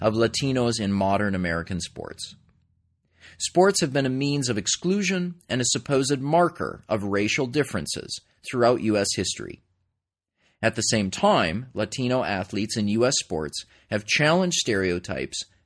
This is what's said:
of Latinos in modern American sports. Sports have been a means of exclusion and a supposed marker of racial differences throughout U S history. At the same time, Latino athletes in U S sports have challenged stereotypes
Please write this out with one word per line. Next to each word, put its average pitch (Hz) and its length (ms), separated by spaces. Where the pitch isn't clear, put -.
of 95 140
Latinos 120 640
in 98 120
modern 98 420
American 85 460
sports. - 560
Sports 190 440
have 143 100
been 135 140
a - 20
means 139 400
of 117 80
exclusion 180 800
and 123 140
a 120 60
supposed 135 560
marker 156 640
of 104 160
racial 104 420
differences 123 720
throughout 117 300
U 107 160
S 101 180
history. - 460
At 110 120
the 117 60
same 107 300
time, 120 640
Latino 123 500
athletes 98 540
in 104 100
U 113 160
S 131 140
sports - 480
have 104 160
challenged 170 500
stereotypes 90 880